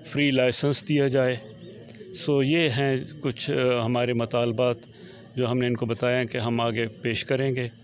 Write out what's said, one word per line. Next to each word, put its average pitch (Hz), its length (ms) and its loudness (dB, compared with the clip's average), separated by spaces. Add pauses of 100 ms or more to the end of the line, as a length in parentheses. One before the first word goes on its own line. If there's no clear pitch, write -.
(140)
फ्री 143 180 2
लाइसेंस 127 560 2
दिया 143 200 4
जाए। 127 340 2 (600)
सो - 420 0
ये 156 260 4
हैं 127 500 -2
कुछ, 139 320 -4
अ, 127 320 2
हमारे 123 300 2
मुतालबात 120 680 0 (560)
जो 123 100 0
हमने 123 200 0
इनको 120 180 0
बताया 123 400 0
कि 113 120 -6
हम 117 240 0
आगे 117 260 0
पेश - 360 -4
करेंगे। 131 480 -2 (120)